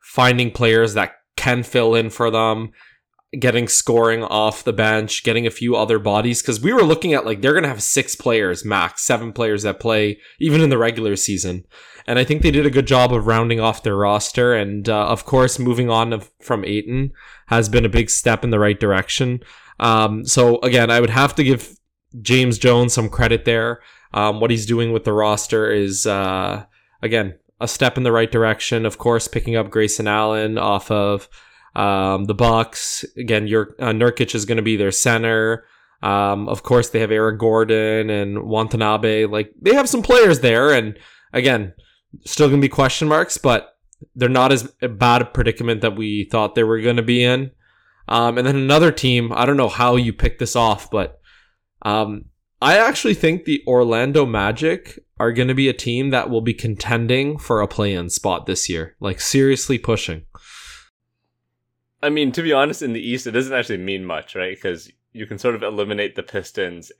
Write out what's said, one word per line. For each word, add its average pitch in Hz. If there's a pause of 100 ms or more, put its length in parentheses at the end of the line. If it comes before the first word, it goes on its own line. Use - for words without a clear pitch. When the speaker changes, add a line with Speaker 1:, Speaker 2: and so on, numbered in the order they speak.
Speaker 1:
finding 123
players 113
that 101 (240)
can 123
fill 113
in 113
for 117
them, 113 (680)
getting 120
scoring 113
off 107
the 117
bench, 110
getting 117
a 110
few 117
other 110
bodies, 107
'cause 113
we 190
were 240
looking 160
at, 139
like, 107
they're 135
gonna 165
have 107
six -
players 107
max, 95
seven 117
players 107
that 101
play 107 (200)
even 156
in 151
the 131
regular 113
season. 90 (420)
And 123
I 127
think 151
they 160
did 143
a 147
good 127
job 123
of 107
rounding 113
off 110
their 104
roster. 104
And, 104
uh, 104
of 107
course, 127
moving 123
on 113
of, 104 (120)
from 107
Ayton 123 (360)
has 113
been 113
a 104
big 107
step 113
in 120
the 107
right 104
direction. 113 (400)
Um, 110
so, 120
again, 120
I 120
would 120
have 135
to 151
give 131 (440)
James 123
Jones 120
some 110
credit 113
there. 117 (340)
Um, 107
what 117
he's 107
doing 117
with 113
the 110
roster 107
is, 98
uh, 95 (360)
again, 110 (220)
a 120
step -
in 127
the 123
right 117
direction. 113
Of 107
course, 117
picking 113
up 104
Grayson 107
Allen 107
off 101
of, 101 (480)
um, 98
the 101
Bucks. 113 (140)
Again, 110
your, 107
uh, 120
Nurkic 120
is 104
gonna 113
be 110
their 98
center. 113 (380)
Um, 101
of -
course, 120
they 113
have 110
Eric 110
Gordon 110
and 101
Watanabe. 110
Like, 107
they -
have 269
some 233
players 214
there, 127
and 110 (360)
again, 120 (500)
still -
gonna 139
be 135
question 143
marks, 156
but - (400)
they're 123
not 131
as 113 (180)
bad 120
a 120
predicament 117
that 107
we 104
thought 107
they 117
were 113
gonna 120
be 120
in. 127 (560)
Um, 117
and 127
then 139
another 143
team, 120
I 120
don't 143
know 123
how 123
you 117
pick -
this 123
off, 110
but, 98 (640)
um, 107 (360)
I 156
actually 226
think 165
the 147
Orlando 123
Magic 113 (220)
are 117
gonna 127
be 135
a 123
team 127
that 123
will 117
be 113
contending 120
for 113
a 101
play-in 95
spot -
this -
year, 80
like, 95
seriously 135
pushing. 87 (1800)
Speaker 2:
I 147
mean, 147
to 170
be 160
honest, 143
in 123
the 110
East, 123
it 113
doesn't 131
actually 113
mean 92
much, 80
right? 92
'Cause 87 (200)
you 110
can 104
sort 120
of 107
eliminate 104
the 95
Pistons 90